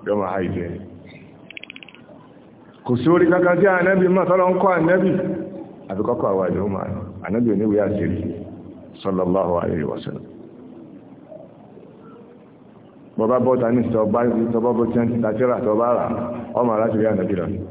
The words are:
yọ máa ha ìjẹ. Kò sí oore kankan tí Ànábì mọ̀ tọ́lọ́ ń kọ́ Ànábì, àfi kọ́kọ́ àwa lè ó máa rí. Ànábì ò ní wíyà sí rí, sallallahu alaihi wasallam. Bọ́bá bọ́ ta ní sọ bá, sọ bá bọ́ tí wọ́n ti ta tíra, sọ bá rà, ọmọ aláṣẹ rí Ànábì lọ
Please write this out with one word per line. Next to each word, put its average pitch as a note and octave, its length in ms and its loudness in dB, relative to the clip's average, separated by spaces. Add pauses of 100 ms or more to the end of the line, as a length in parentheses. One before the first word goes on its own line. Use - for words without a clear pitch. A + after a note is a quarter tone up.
yọ G2+ 120 -2
máa F#2+ 180 -2
ha G2 80 -4
ìjẹ. F2+ 240 -4 (2250)
Kò B2 140 0
sí B2 140 0
oore F3+ 160 6
kankan F3 320 4
tí F#3 100 4
Ànábì F#3 400 4
mọ̀ F3+ 200 4
tọ́lọ́ F3+ 220 4
ń F#3 100 2
kọ́ F#3+ 140 4
Ànábì, F3+ 380 2 (760)
àfi G2 160 -6
kọ́kọ́ A#2+ 240 0
àwa F#2+ 220 0
lè F2 100 -2
ó G2 80 -2
máa F#2+ 200 -4
rí. F#2+ 80 -6 (260)
Ànábì A2+ 300 0
ò G2 40 2
ní G#2 100 0
wíyà G#2 240 2
sí E2+ 140 -2
rí, - 160 -2 (800)
sallallahu F#2 600 0
alaihi E2+ 240 -4
wasallam. - 420 -8 (2750)
Bọ́bá A2+ 280 2
bọ́ B2 200 2
ta A#2 120 2
ní A#2+ 180 2
sọ A2 160 2
bá, A2+ 160 2 (280)
sọ A#2 100 0
bá A#2+ 120 2
bọ́ A#2 160 2
tí A#2 120 0
wọ́n A#2 100 2
ti A#2 120 -2
ta G#2+ 120 0
tíra, A#2+ 280 2
sọ G#2+ 140 2
bá A#2 180 2
rà, F#2 120 0 (480)
ọmọ A#2+ 200 2
aláṣẹ G#2+ 240 2
rí G#2+ 80 2
Ànábì G2 300 0
lọ E2+ 100 -2 (260)